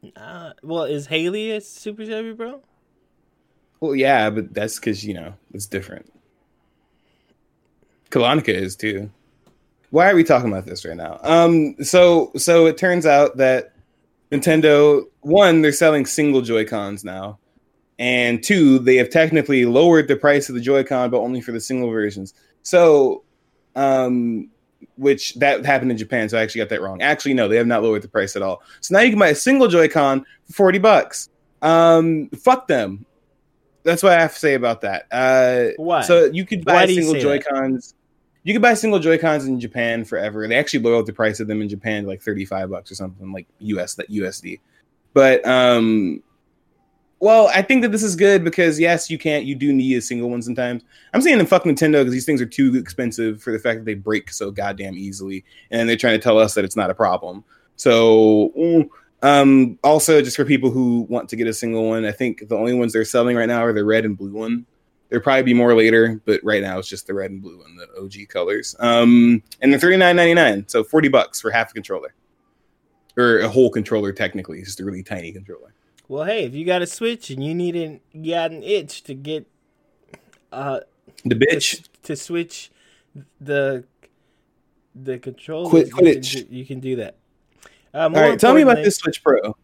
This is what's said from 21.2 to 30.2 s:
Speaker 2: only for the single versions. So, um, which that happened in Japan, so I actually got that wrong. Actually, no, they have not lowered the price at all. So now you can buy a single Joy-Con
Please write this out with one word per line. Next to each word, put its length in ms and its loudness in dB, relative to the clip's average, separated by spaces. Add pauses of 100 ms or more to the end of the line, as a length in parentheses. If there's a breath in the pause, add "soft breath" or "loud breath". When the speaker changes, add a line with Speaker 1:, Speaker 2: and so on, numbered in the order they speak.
Speaker 2:
only 200 -6
for 120 -12
the 80 -8
single 300 -6
versions. 440 -6 (280)
So, 600 4 (540)
um, 720 -2 (480)
which 380 -2
that 300 0
happened 260 0
in 80 -4
Japan, 300 -6
so 100 -2
I 40 0
actually 180 -6
got 100 -4
that 120 -6
wrong. 200 -10
Actually, 320 -2
no, 140 0
they 80 2
have 100 2
not 160 0
lowered 200 0
the 60 -18
price 260 -4
at 80 -6
all. 200 -8 (180 soft breath)
So 140 -6
now 60 6
you 100 4
can 80 0
buy 100 4
a 60 4
single 340 2
Joy-Con 560 2 (220 soft breath)